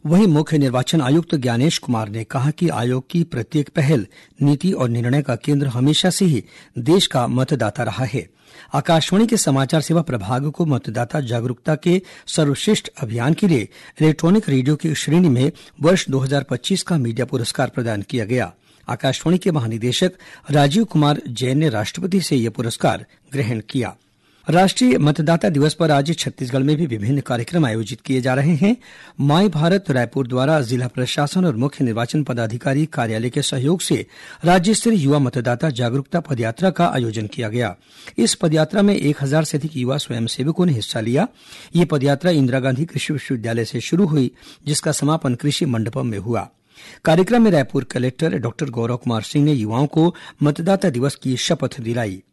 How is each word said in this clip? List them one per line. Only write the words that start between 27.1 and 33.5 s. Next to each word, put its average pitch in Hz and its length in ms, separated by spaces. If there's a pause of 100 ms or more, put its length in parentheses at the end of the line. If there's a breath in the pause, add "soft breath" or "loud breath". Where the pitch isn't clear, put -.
कार्यक्रम 131 440
आयोजित 110 360
किए 131 200
जा 127 120
रहे 139 220
हैं। 202 220 (420 loud breath)
माय 160 300
भारत 170 400
रायपुर 127 380
द्वारा 135 340
जिला 123 260
प्रशासन 143 580
और 135 100
मुख्य 135 300
निर्वाचन 120 380
पदाधिकारी 127 600
कार्यालय 117 440
के 143 120
सहयोग 143 400